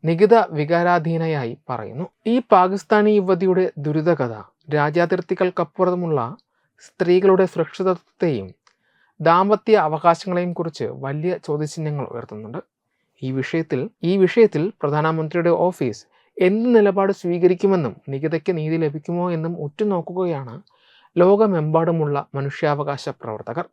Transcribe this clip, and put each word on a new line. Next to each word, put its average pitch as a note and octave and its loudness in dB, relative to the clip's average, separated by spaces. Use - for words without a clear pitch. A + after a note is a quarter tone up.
നികിത F3 4
വികാരാധീനയായി D#3+ 0
പറയുന്നു. A#2 -8
ഈ A3 0
പാകിസ്ഥാനി G3+ 2
യുവതിയുടെ F#3 0
ദുരിതകഥ D3 -2
രാജ്യാതിർത്തികൾക്കപ്പുറമുള്ള F3 0
സ്ത്രീകളുടെ F#3 2
സുരക്ഷിതത്വത്തെയും E3 -4
ദാമ്പത്യ G3+ 4
അവകാശങ്ങളെയും F3 0
കുറിച്ച് D#3+ -6
വലിയ D3+ -4
ചോദ്യചിഹ്നങ്ങൾ D3+ -4
ഉയർത്തുന്നുണ്ട്. A2+ -12
ഈ C3 -6
വിഷയത്തിൽ, D3+ -4
ഈ - 2
വിഷയത്തിൽ F#3+ 4
പ്രധാനമന്ത്രിയുടെ D#3+ 0
ഓഫീസ് C#3 -4
എന്ത് G#3 2
നിലപാട് G3 2
സ്വീകരിക്കുമെന്നും F3+ 0
നികിതയ്ക്ക് D#3 -4
നീതി D#3 -2
ലഭിക്കുമോ E3 -4
എന്നും E3 -4
ഉറ്റുനോക്കുകയാണ് F3 -4
ലോകമെമ്പാടുമുള്ള E3 2
മനുഷ്യാവകാശ C#3+ -4
പ്രവർത്തകർ. A#2 -10